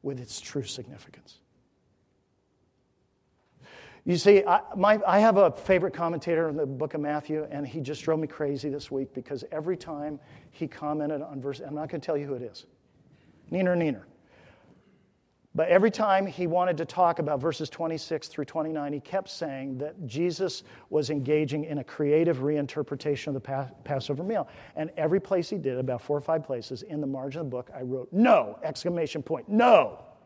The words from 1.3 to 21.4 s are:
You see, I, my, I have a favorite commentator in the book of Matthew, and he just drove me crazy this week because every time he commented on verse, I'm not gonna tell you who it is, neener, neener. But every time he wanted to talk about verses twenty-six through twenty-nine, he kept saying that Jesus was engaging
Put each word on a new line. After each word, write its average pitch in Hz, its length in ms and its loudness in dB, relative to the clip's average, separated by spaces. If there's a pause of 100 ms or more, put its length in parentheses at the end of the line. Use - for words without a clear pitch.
You 175 120 2
see, 202 280 8
I, 180 160 4 (140)
my, 208 300 6
I 190 140 6
have 214 180 8
a 185 140 8
favorite 185 420 2
commentator 165 560 0
in 143 60 -4
the 151 100 0
book 139 280 -6
of 156 80 -4
Matthew, 147 500 -4
and 143 160 -6
he 151 120 -8
just 143 220 -8
drove 160 180 0
me 156 80 -2
crazy 143 420 -4
this 143 200 -8
week 135 240 -6
because 131 380 -8
every 160 260 -4
time 147 420 -10 (320)
he 160 160 -8
commented 151 540 -4
on 147 200 -10
verse, 135 180 -6
I'm 143 160 -10
not 151 140 -8
gonna 156 120 -6
tell 151 160 -2
you 143 80 -4
who 139 80 -6
it 123 80 -6
is, 110 240 -14 (880)
neener, 180 260 2
neener. 147 260 0 (1500)
But 160 140 0
every 190 240 6
time 196 340 2
he 180 220 -4
wanted 175 300 2
to 165 80 -4
talk 175 340 2
about 147 200 0
verses 151 300 -2
twenty-six 160 600 -6
through 147 160 -6
twenty-nine, 156 480 -4
he 143 60 -6
kept 185 300 -6
saying 135 500 -8
that 151 280 -8
Jesus 170 560 -2 (260)
was 147 200 0
engaging 151 560 0